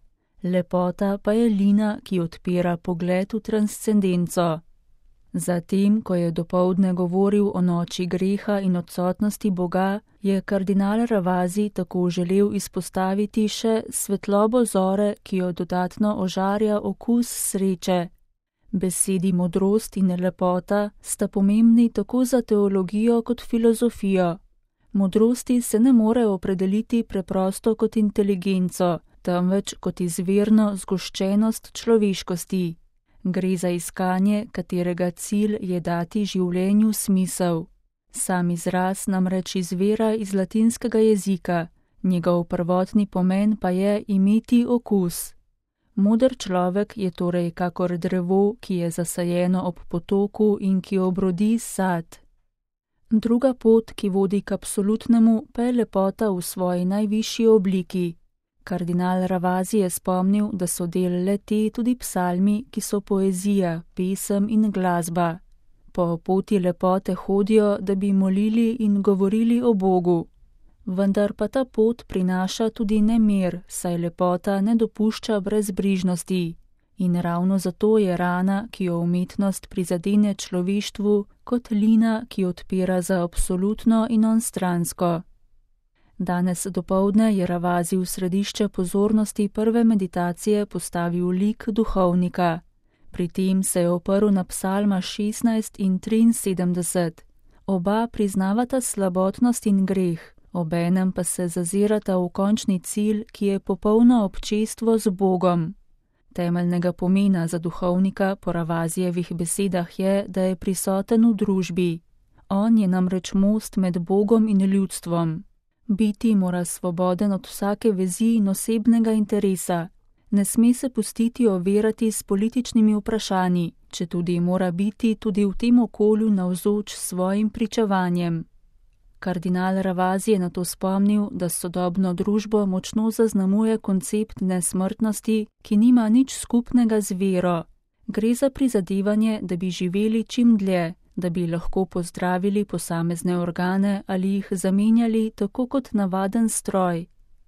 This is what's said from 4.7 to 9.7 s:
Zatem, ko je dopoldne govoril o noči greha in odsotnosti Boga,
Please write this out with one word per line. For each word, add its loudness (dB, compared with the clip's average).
Zatem, 0
ko -4
je 0
dopoldne 0
govoril 0
o -2
noči -2
greha -2
in 0
odsotnosti -2
Boga, -2